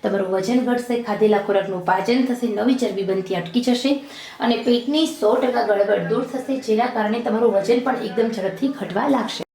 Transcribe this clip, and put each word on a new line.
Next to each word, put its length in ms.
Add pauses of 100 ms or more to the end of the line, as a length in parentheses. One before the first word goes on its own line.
તમારું 240
વજન 320
ઘટશે, 420
ખાધેલા 360
ખોરાકનું 480
પાચન 400
થશે, 220
નવી 260
ચરબી 300
બનતી 320
અટકી 260
જશે 380 (400)
અને 180
પેટની 480
સો 300
ટકા 280
ગડબડ 460
દૂર 140
થશે, 340
જેના 280
કારણે 340
તમારું 340
વજન 260
પણ 160
એકદમ 320
ઝડપથી 400
ઘટવા 400
લાગશે. 360 (120)